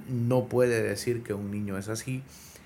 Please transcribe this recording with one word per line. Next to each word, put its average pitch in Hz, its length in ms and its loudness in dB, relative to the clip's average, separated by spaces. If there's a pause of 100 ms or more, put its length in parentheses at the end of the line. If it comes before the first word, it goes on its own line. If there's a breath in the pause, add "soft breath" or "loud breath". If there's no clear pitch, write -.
no 120 360 4
puede 120 380 4
decir 117 400 0
que 107 100 -4
un 101 160 -4
niño 101 280 -4
es 98 100 -6
así, 127 360 -4 (420 loud breath)